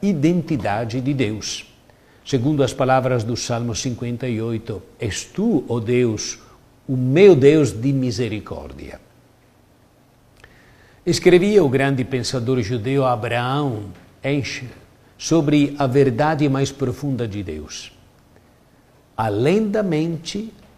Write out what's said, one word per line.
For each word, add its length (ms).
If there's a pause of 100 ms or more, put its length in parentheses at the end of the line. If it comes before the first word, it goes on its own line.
identidade 1000
de 140
Deus. 580 (540)
Segundo 360
as 120
palavras 500
do 120
Salmo 380
cinquenta 540
e 140
oito, 400 (160)
"És 260
tu, 440
ó 120
Deus, 580 (480)
o 100
meu 380
Deus 380
de 220
misericórdia." 1080 (2000)
Escrevia 580
o 60
grande 340
pensador 560
judeu 460
Abraham 760 (380)
Eicher 460 (480)
sobre 640
a 80
verdade 640
mais 200
profunda 560
de 160
Deus. 500 (1200)
"Além 540
da 120
mente 720 (260)